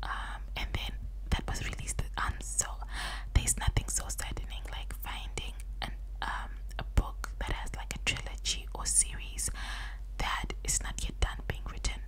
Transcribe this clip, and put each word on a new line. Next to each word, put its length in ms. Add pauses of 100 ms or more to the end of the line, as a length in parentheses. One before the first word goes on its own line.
um, 380 (160)
and 160
then 180 (400)
that 160
was 180
released. 360 (160)
Um, 240
so 260 (680)
there's 240
nothing 300
so 200
saddening 640
like 220 (100)
finding 500 (280)
an, 100 (300)
um, 300 (280)
a 40 (120)
book 340 (100)
that 120
has, 240
like, 200
a 100
trilogy 720
or 100
series 640 (680)
that 300 (160)
is 200
not 200
yet 160
done 280
being 240
written. 360